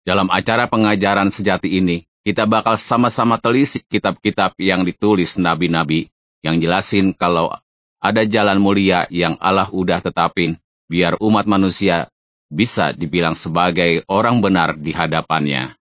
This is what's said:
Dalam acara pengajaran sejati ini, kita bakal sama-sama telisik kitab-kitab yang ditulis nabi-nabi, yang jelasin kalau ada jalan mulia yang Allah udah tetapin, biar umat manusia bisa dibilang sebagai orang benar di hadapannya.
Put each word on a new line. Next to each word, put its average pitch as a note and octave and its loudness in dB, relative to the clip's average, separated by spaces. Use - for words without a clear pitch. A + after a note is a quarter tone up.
Dalam F#2 0
acara A#2 0
pengajaran G2+ 2
sejati F#2+ -2
ini, F2 -2
kita G#2+ 0
bakal A2 2
sama-sama A#2 0
telisik B2+ 0
kitab-kitab G2 -2
yang F#2 0
ditulis F#2 0
nabi-nabi, E2 0
yang D#2+ 0
jelasin F#2 0
kalau E2+ 0
ada A2 2
jalan G#2 2
mulia G2 2
yang E2+ -2
Allah F#2+ 0
udah F2+ -2
tetapin, E2+ -2
biar E2+ 0
umat G#2+ 2
manusia F#2+ 0
bisa D2+ -2
dibilang E2 -2
sebagai E2+ 0
orang A2+ 0
benar F2+ 2
di D2+ -8
hadapannya. D#2 -4